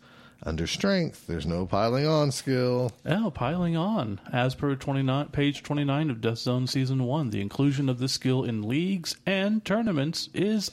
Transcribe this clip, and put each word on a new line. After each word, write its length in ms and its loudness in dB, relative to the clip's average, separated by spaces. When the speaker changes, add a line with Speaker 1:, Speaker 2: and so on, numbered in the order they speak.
Speaker 1:
under 220 -2
strength, 640 -2
there's 180 -4
no 200 0
piling 400 2
on 260 4
skill. 600 0
Speaker 2:
Oh, 240 0
piling 460 0
on. 440 -2
As 220 2
per 200 0
twenty-nine, 540 0
page 340 0
twenty-nine 480 0
of 100 -4
Death 180 0
Zone 280 0
Season 380 0
one, 260 0
the 100 -2
inclusion 480 2
of 120 0
this 120 0
skill 320 2
in 240 -2
leagues 560 -2
and 400 0
tournaments 720 0
is 380 0